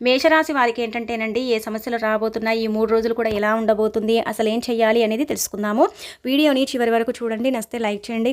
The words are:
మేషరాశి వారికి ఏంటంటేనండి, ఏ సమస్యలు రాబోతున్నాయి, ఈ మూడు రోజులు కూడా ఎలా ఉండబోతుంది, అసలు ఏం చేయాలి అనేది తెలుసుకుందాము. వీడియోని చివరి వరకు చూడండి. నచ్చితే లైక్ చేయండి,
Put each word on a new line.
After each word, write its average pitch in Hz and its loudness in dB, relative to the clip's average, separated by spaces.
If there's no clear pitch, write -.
మేషరాశి 311 4
వారికి 240 0
ఏంటంటేనండి, 226 -4
ఏ 220 0
సమస్యలు 220 -4
రాబోతున్నాయి, 220 0
ఈ - 0
మూడు 220 2
రోజులు 226 2
కూడా 220 0
ఎలా 214 2
ఉండబోతుంది, 220 2
అసలు 214 0
ఏం 240 -2
చేయాలి 226 2
అనేది 233 0
తెలుసుకుందాము. 208 0
వీడియోని 277 4
చివరి 233 0
వరకు 226 0
చూడండి. 233 -2
నచ్చితే 226 -8
లైక్ 208 -4
చేయండి, 233 0